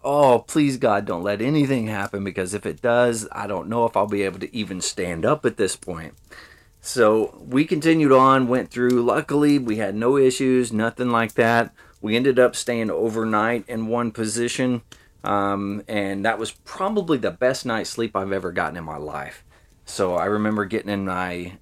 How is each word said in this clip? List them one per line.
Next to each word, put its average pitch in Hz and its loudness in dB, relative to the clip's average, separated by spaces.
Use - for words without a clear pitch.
"Oh, 139 6
please 143 2
God, 104 2
don't 87 -4
let 101 -2
anything 135 0
happen, 101 -6
because 95 -4
if 98 -6
it 78 -8
does, 120 2
I 104 -8
don't 95 -6
know 117 0
if 117 -2
I'll 101 2
be 104 -2
able 92 -4
to - -10
even 95 -6
stand 87 -4
up 147 0
at - -2
this 95 0
point." 80 -12
So 110 2
we 135 0
continued 160 4
on, 131 6
went 123 0
through. 123 2
Luckily, 147 2
we 117 -2
had 101 -4
no 120 2
issues, 127 2
nothing 117 -2
like 113 0
that. 117 2
We 107 -2
ended 127 4
up 123 4
staying 117 -4
overnight 110 -2
in 113 -6
one 117 -2
position, 120 -2
um, 101 -2
and 98 -4
that 110 0
was 110 -6
probably 190 -4
the 107 -2
best 127 -2
night's 113 -4
sleep 113 -4
I've 98 -4
ever 92 -4
gotten 85 -4
in 85 -10
my 78 -10
life. 76 -12
So 90 -2
I 82 0
remember 107 0
getting 104 -6
in 98 -4
my, 90 -6